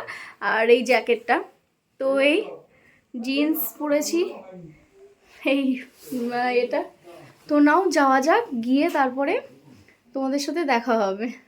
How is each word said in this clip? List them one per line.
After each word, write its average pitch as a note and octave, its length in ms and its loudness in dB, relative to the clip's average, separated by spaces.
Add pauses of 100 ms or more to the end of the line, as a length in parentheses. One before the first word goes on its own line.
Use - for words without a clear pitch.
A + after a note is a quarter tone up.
(400)
আর A3 300 0
এই B3 120 6
জ্যাকেটটা। A#3 640 0 (560)
তো C4+ 200 0
এই D4 240 2 (760)
জিন্স D4 360 -2 (220)
পরেছি, D4+ 540 -2 (1120)
এই, C4+ 360 0 (320)
আহ, A#3+ 340 -4
এটা। B3 360 0 (640)
তো D4 120 2
নাও, D#4 300 4
যাওয়া C4+ 320 4
যাক, D#4 420 0
গিয়ে C#4 260 2
তারপরে C#4 520 0 (720)
তোমাদের C4+ 260 -2
সাথে D4+ 240 -4
দেখা B3 300 0
হবে। G#3 360 -2 (180)